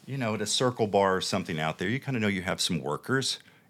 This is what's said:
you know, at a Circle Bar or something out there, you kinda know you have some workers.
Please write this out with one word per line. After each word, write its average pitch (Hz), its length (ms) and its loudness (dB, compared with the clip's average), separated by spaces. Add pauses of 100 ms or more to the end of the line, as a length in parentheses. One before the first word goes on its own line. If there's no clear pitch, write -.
you 135 120 -8
know, 110 180 -2
at 104 60 -2
a 104 40 -4
Circle 120 420 2
Bar 95 300 4
or 87 40 -2
something 87 380 -2
out 78 200 0
there, 95 100 0
you 131 100 -2
kinda 113 200 -4
know 107 80 2
you 98 160 0
have 87 180 -2
some 82 200 -2
workers. 92 580 -2 (300)